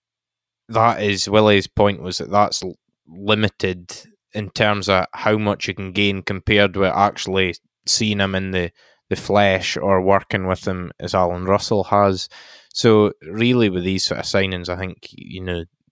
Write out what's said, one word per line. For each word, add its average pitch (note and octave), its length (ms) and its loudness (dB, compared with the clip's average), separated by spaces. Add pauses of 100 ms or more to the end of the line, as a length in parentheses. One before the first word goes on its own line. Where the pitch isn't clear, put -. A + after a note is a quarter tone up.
(680)
that A2+ 360 2
is, G2+ 260 -2
Willie's G#2 380 4
point G2+ 340 0
was F2+ 160 -8
that - 140 -10
that's G2+ 320 2
l-, F#2 100 -10 (340)
limited G2 880 -4 (380)
in G#2 160 -6
terms G2+ 400 0
of F#2 240 2
how G#2+ 240 0
much G#2 300 -2
you F#2+ 80 -6
can F#2+ 160 -10
gain G2 320 -2
compared G2+ 520 0
with F#2+ 160 2
actually F#2+ 640 0 (320)
seeing G#2+ 340 0
him G2 140 0
in F#2+ 160 -4
the, F2+ 220 -2 (380)
the G2 60 -4
flesh G2 640 2
or F#2+ 240 2
working F#2+ 460 0
with F#2 200 -4
him F2+ 320 -6
as E2+ 140 -8
Alan F2+ 320 0
Russell G2+ 380 0
has. G2 440 2 (460)
So G#2+ 480 4
really A2+ 480 2
with F2+ 140 -4
these F#2+ 200 -2
sort - 160 -4
of - 60 -8
signings, F#2+ 420 -2
I F2+ 100 -6
think, F#2 340 -10
you - 300 -16
know, F2 220 -4 (280)